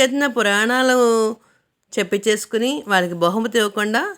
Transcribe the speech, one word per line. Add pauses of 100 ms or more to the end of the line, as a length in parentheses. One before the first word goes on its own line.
చేతన
పురాణాలు (680)
చెప్పించేసుకుని
వాళ్ళకి
బహుమతి
ఇవ్వకుండా